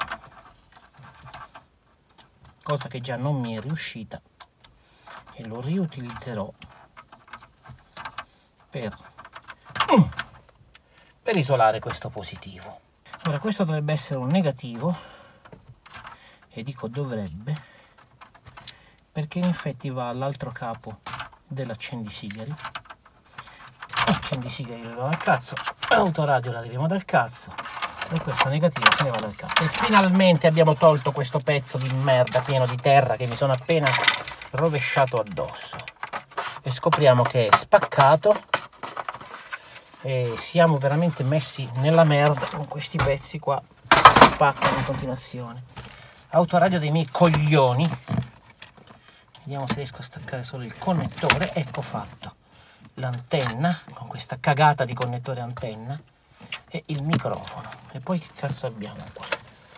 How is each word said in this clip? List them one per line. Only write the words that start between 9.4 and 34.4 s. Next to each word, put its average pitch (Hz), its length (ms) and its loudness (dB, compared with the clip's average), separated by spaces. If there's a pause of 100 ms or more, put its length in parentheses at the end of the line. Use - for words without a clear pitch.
per 226 120 0
isolare 123 440 4
questo - 300 -8
positivo. 95 720 -14 (440)
Ora 147 140 -2
questo 208 240 -2
dovrebbe 156 300 0
essere 147 260 -4
un 123 80 -4
negativo, 143 680 0 (1600)
e - 100 -14
dico 123 260 -10
dovrebbe 117 880 -8 (1300)
perché 151 280 -6
in 180 80 2
effetti 147 420 -4
va 127 200 -6
all'altro 127 420 -6
capo 113 480 -12 (480)
dell'accendisigari. 117 1080 -8 (1500)
Accendisigari 123 800 -2
lo 117 180 -10
va 135 80 -2
dal 165 80 -2
cazzo, 139 380 0 (340)
autoradio 151 600 2
la 117 100 -6
leviamo 123 260 -4
dal 185 180 -2
cazzo - 480 -2 (560)
e 160 120 -2
questo - 280 0
negativo 156 460 0
se - 80 -2
ne 139 80 0
va 113 80 -4
dal 107 160 -8
cazzo. - 280 -4
E 160 40 0
finalmente 185 800 4
abbiamo 156 260 6
tolto 151 380 6
questo 143 280 -4
pezzo 143 380 -2
di 131 160 -4
merda 131 480 2
pieno 131 240 2
di 123 100 -2
terra 131 420 4
che 127 100 -4
mi 120 80 -6
sono 139 180 2
appena 143 340 2 (640)